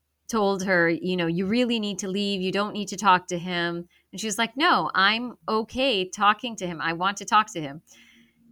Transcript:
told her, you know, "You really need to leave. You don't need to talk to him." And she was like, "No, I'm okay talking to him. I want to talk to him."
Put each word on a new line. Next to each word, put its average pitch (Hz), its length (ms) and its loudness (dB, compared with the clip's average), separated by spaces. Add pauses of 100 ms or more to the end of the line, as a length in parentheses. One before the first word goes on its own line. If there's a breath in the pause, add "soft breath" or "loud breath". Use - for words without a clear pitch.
(300)
told 196 340 2
her, 175 260 4
you 180 280 0
know, 175 100 0
"You 170 180 0
really 233 340 2
need 208 200 -4
to 202 80 -6
leave. 202 340 -2
You 185 100 0
don't 196 220 0
need 202 160 -6
to 196 80 -8
talk 185 300 4
to 175 100 -4
him." 175 500 -4 (240 soft breath)
And 185 100 -10
she 220 60 -4
was 202 100 -4
like, 226 200 -4
"No, 269 380 2
I'm 220 420 0 (120)
okay 220 600 0
talking 214 480 0
to 185 100 -6
him. 165 140 -6
I 165 120 -2
want 185 240 -2
to 202 80 -12
talk 214 280 2
to 170 80 -4
him." 147 200 -10 (720 soft breath)